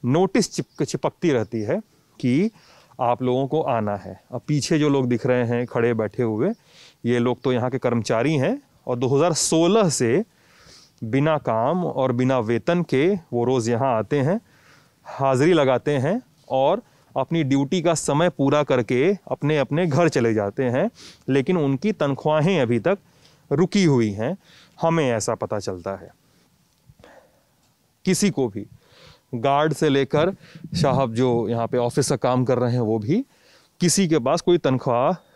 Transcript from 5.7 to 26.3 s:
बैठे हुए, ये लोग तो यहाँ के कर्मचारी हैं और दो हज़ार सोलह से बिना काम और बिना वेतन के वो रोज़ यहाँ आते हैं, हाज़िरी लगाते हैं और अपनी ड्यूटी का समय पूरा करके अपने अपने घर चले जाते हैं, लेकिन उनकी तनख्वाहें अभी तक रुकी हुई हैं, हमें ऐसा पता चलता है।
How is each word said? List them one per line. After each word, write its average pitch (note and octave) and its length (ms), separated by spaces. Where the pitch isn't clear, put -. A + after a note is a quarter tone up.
बैठे A2 300
हुए, A#2+ 300
ये A#2+ 140
लोग A#2+ 220
तो B2+ 120
यहाँ B2 160
के C3 80
कर्मचारी A#2+ 580
हैं F#3 260
और B2+ 80
दो B2 120
हज़ार C#3+ 260
सोलह F3 560
से C3 340
बिना C#3 340
काम C3+ 480
और C3+ 260
बिना B2+ 280
वेतन A#2+ 440
के D#3+ 320
वो A#2+ 280
रोज़ A#2+ 280
यहाँ A#2+ 260
आते A2 220
हैं, E3 220
हाज़िरी C3+ 500
लगाते C3+ 380
हैं D3 300
और C#3 320
अपनी D#3+ 260
ड्यूटी C#3 380
का E3+ 120
समय D#3 360
पूरा D3 340
करके C3 500
अपने D3 440
अपने C#3+ 280
घर D#3+ 240
चले A2+ 240
जाते G#2 300
हैं, C3 260
लेकिन C#3 280
उनकी C#3+ 340
तनख्वाहें D3+ 720
अभी A#2+ 180
तक F#3+ 180
रुकी F3+ 320
हुई B2 280
हैं, A2+ 260
हमें E3 300
ऐसा A2 240
पता - 240
चलता F#2+ 320
है। F2 200